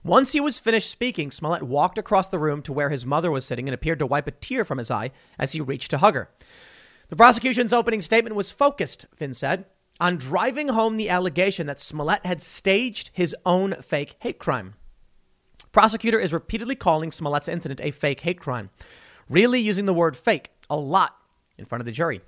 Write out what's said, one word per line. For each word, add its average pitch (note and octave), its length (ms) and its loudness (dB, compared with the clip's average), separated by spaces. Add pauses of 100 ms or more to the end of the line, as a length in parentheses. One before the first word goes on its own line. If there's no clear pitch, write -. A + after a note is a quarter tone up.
Once A#3+ 300 4
he D4+ 80 2
was C#4+ 200 -2
finished A3 300 0
speaking, F3 400 -6
Smollett D#3+ 340 -4
walked C#3+ 340 0
across F#3+ 320 2
the F3 100 -2
room D3+ 220 0
to D3 100 -10
where C#3+ 180 0
his C3 160 -4
mother D#3+ 260 0
was C3+ 140 -2
sitting B2+ 220 -6
and C3+ 60 -4
appeared D3+ 260 -2
to D3+ 60 0
wipe C#3 220 -2
a C#3+ 40 -6
tear B3 320 -6
from - 140 -4
his A#2 120 -6
eye A#2+ 220 -2 (260)
as C3+ 140 -4
he D#3+ 80 -4
reached B2+ 320 -6
to D3 60 0
hug F#3 160 4
her. A#2+ 160 -8 (800)
The D3+ 80 -10
prosecution's A#3 560 6
opening A3+ 280 2
statement A3+ 340 0
was G3+ 160 -2
focused, - 540 0 (100)
Finn C#3 180 -6
said, D#3+ 320 -2 (340)
on F3 180 2
driving G#3+ 520 0
home A3 280 2
the G#3 120 -2
allegation F3+ 580 0
that C#3+ 120 -8
Smollett D#3 460 -2
had F3+ 160 -2
staged G#3 720 -2
his F3 220 -2 (100)
own F#3 300 2
fake - 440 -6
hate - 200 -8
crime. G#2+ 340 -4 (1000)
Prosecutor A3 480 4
is E3+ 140 0
repeatedly A3+ 420 -4
calling D#3+ 360 0
Smollett's D3 360 -2
incident D#3+ 340 -6
a D3 100 -4
fake C#3+ 300 -4
hate F3+ 180 -4
crime, B2 320 -6 (580)
really A#3+ 300 4
using G#3 260 0
the F#3+ 80 2
word E3 240 2
fake - 340 0 (180)
a D3 60 -2
lot D3+ 400 2 (420)
in - 80 -16
front A#2+ 160 -8
of A#2 40 -8
the A#2 60 -8
jury. B2 360 -4